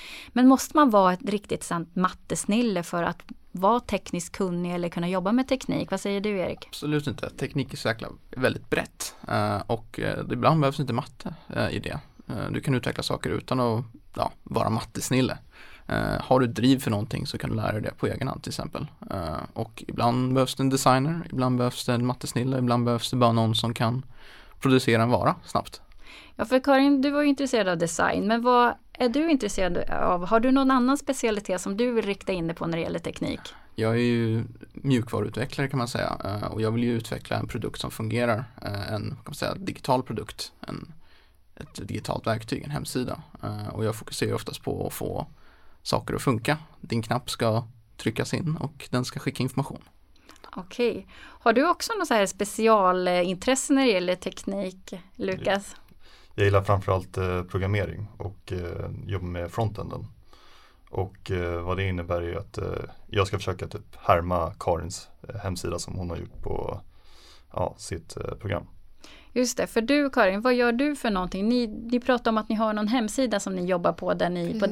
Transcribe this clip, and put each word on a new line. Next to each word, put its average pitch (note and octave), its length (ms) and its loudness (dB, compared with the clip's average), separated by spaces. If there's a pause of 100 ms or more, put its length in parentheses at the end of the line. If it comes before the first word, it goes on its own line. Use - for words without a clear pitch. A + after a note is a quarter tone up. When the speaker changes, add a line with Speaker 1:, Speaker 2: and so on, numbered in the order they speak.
(280)
Speaker 1:
Men B3+ 200 6
måste - 280 6
man D4 140 8
vara F#3+ 220 8
ett F#3 180 -4
riktigt G3+ 320 -2
sant E3+ 340 -4
mattesnille F#3+ 840 0
för E3+ 200 -2
att E3+ 200 -2 (300)
vara G3+ 280 2
tekniskt - 560 -6
kunnig F3 380 -2
eller F3 140 -2
kunna E3+ 200 -2
jobba F#3 240 0
med C4 160 2
teknik? C4 420 -2
Vad F#3+ 100 -2
säger G3+ 200 -2
du, G3+ 180 -2
Erik? - 300 -4
Speaker 2:
Absolut D3 380 -2
inte. - 240 -6
Teknik C3+ 420 -4
är C#3+ 40 -12
så - 120 -4
jäkla A2+ 200 -4 (220)
väldigt A#2+ 400 0
brett, - 460 -4 (120)
eh, G#2 380 0
och, - 340 -4
eh, G#2 180 -2 (140)
ibland B2 280 4
behövs C#3 200 2
inte C3 120 -2
matte, - 420 -6 (200)
eh, A2+ 140 0
i - 100 -4
det. - 220 -6 (280)
Eh, G2 220 -6
du A#2 100 -4
kan C#3 140 0
utveckla - 280 -2
saker - 280 -2
utan - 300 -2
att, A#2 240 2 (300)
ja, - 180 -2 (100)
vara - 280 0
mattesnille. - 680 -2 (500)
Eh, - 340 -2
har C3 180 4
du B2 60 4
driv A#2+ 320 4
för - 120 -2
någonting G#2+ 360 -2
så - 120 -8
kan - 120 -4
du A2 60 -2
lära G#2+ 160 -2
dig G#2+ 100 -2
det - 160 -4
på - 80 -2
egen C3 220 -4
hand - 140 -8
till D3 80 -8
exempel. - 360 -6 (240)
Eh, D#2+ 260 -4 (160)
och - 360 -8
ibland B2+ 460 2
behövs C3 200 2
det - 80 -2
en C3+ 80 4
designer, C3+ 640 4
ibland B2+ 260 2
behövs B2 280 0
det C3 60 0
en A#2+ 140 2
mattesnille, B2+ 520 -2
ibland A#2+ 260 2
behövs A#2+ 260 0
det C3 60 0
bara A#2+ 160 6
någon A2+ 220 4
som A#2 200 0
kan A#2+ 300 0 (560)
producera B2+ 420 6
en A#2+ 80 4
vara B2 240 4 (100)
snabbt. - 360 -4 (560)
Speaker 1:
Ja, G#3+ 80 -2
för B3+ 140 4
Karin, C#4 440 6
du C#4+ 80 4
var C#4+ 120 2
ju D4 60 4
intresserad B3+ 400 2
av F3 100 2
design, F3 480 2
men A3+ 160 2
vad A#3+ 320 6 (180)
är B3 160 2
du D4 220 2
intresserad G3 480 2 (120)
av? F3+ 360 2
Har A3 140 4
du B3+ 100 4
någon C4+ 200 6
annan C4+ 280 4
specialitet G#3+ 640 -2
som G3 160 -4
du B3 160 2
vill A3+ 140 2
rikta G3 260 -4
in E3+ 140 -2
dig E3+ 100 -2
på E3 100 -4
när E3 120 -2
det E3 40 -2
gäller E3+ 160 -4
teknik? - 420 -6 (340)
Speaker 2:
Jag A2 200 2
är A#2 60 2
ju A#2 440 2 (280)
mjukvaruutvecklare A#2 960 0
kan C#3 100 -2
man A#2+ 100 0
säga, - 360 -2
eh, G2 240 -4
och A2 140 -4
jag A2 80 2
vill A#2 140 0
ju A#2+ 80 2
utveckla A2+ 440 -4
en A2 120 -2
produkt G#2+ 320 -6
som - 100 -6
fungerar, A#2 540 0 (180)
eh, G2+ 300 -6
en, G#2+ 100 -4
kan - 240 -8
man - 80 -12
säga, - 200 -4
digital B2+ 480 -2
produkt, - 580 -8
en, - 320 -12 (640)
ett - 320 -12
digitalt - 380 -4
verktyg, A2+ 380 -4
en C#3+ 60 -10
hemsida. - 520 -4 (200)
Eh, G#2 260 -6
och G#2+ 160 -4
jag A2 120 0
fokuserar - 380 -4
oftast - 280 -8
på - 240 -4
att - 60 -4
få - 340 -6 (560)
saker - 320 -2
att - 80 -2
funka. C#3+ 360 0 (220)
Din A2+ 220 -4
knapp - 280 -4
ska A2+ 340 0 (320)
tryckas - 380 -2
in D#3 220 -2
och - 340 -8
den B2+ 140 0
ska - 160 -8
skicka - 220 -4
information. - 400 -4 (760)
Speaker 1:
Okej. G3 500 -4 (120)
Har - 340 0
du C4+ 160 6
också - 300 0
något F4 100 -2
så B3 60 2
här G3+ 120 6
specialintresse F#3 1500 2
när C4+ 120 6
det B3+ 80 6
gäller F3+ 220 2
teknik, F#3+ 800 -6 (220)
Lukas? F#3+ 600 -2 (580)
Speaker 3:
Jag G#2 100 2
gillar G2 180 6
framförallt, F#2 560 0
eh, F2+ 240 0
programmering G2 640 -2 (100)
och, - 340 -10
eh, F2 380 -6 (160)
jobba F#2+ 200 -4
med F2 260 -6
frontenden. G2 540 -4 (840)
Och, - 400 -6
eh, F2 300 0
vad F2+ 160 -2
det F#2+ 120 0
innebär F2 340 -2
är E2+ 140 -4
att, - 220 -8
eh, F#2+ 80 -4 (400)
jag G2 200 2
ska - 100 -4
försöka - 320 -4
typ - 280 -12
härma F2+ 640 2
Karins, E2 480 -2 (200)
eh, - 80 -10
hemsida F2 420 -4
som F2+ 200 -8
hon F2+ 120 -6
har E2+ 60 -6
gjort - 260 -10
på, - 380 -4 (720)
ja, - 260 -2
sitt, - 380 -10
eh, - 180 -6
program. G2 320 -4 (640)
Speaker 1:
Just A#3+ 240 0
det, F3 100 0
för - 140 0
du C#4 300 2
Karin, G3+ 300 2
vad B3 140 2
gör A#3+ 180 2
du C#4 240 0
för A#3+ 140 -4
någonting? F#3+ 380 -2
Ni, A#3+ 180 2
ni A#3 340 -2
pratar A#3+ 300 2
om A3 80 2
att G#3+ 100 -4
ni A3+ 60 0
har G#3+ 180 0
någon G#3+ 160 0
hemsida A3 520 2
som G3 160 -4
ni F3+ 80 -2
jobbar F3 280 2
på F3+ 220 -2
där F3 160 0
ni, F3 300 -2
på G3+ 60 2
det G3+ 60 2